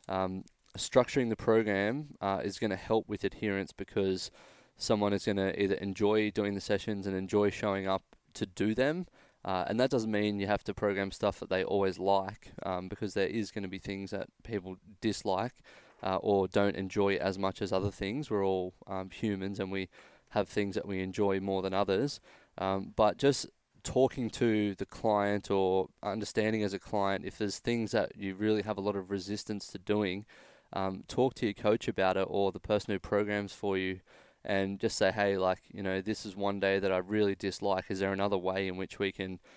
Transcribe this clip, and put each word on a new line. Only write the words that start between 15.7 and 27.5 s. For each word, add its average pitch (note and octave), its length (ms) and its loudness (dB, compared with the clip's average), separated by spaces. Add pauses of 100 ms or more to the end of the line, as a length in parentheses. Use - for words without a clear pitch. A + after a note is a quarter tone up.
uh, F#2+ 140 0
or G2 280 4
don't G2+ 300 2
enjoy G2 400 2
as F#2 200 0
much F#2+ 240 -2
as G2 120 -2
other G2 180 0
things. A2+ 400 -6
We're G2 160 2
all, F#2 260 0 (140)
um, F#2+ 240 -8
humans, G2 480 -2
and F#2+ 140 -4
we F#2+ 160 -4 (400)
have G2+ 200 0
things G2+ 280 0
that - 100 -4
we F#2+ 140 -4
enjoy G2 400 0
more F#2+ 200 0
than F#2+ 140 -2
others. G2+ 460 0 (360)
Um, F#2+ 380 -2
but G#2+ 240 4
just C#3 280 2 (360)
talking B2 480 0
to G#2+ 460 2
the G2+ 100 -8
client G#2 640 0
or F#2+ 380 4 (160)
understanding G#2+ 580 0
as G2 100 0
a G2 60 -6
client, G2 460 0
if - 120 -8
there's G#2 220 -2